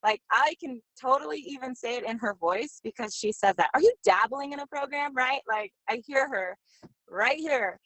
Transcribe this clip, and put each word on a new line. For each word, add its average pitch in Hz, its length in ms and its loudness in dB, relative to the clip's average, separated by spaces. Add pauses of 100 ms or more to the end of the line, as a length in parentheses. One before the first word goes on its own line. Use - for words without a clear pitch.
Like, 214 280 0
I 277 300 4
can 254 200 -8 (200)
totally 285 400 0
even 262 340 -8
say 240 220 -6
it 247 80 -6
in 233 140 -4
her 220 160 -2
voice 190 500 -2
because - 300 -8
she 427 180 -2
says 196 240 2
that. 311 180 2
Are 294 60 4
you 427 120 8 (120)
dabbling 240 480 2
in 285 80 -8
a 285 60 -8
program? 285 480 -4
Right? 254 340 0
Like, 214 240 -2 (160)
I 226 180 -2
hear 277 220 0
her 190 280 -6 (540)
right 226 280 0
here. 262 460 -2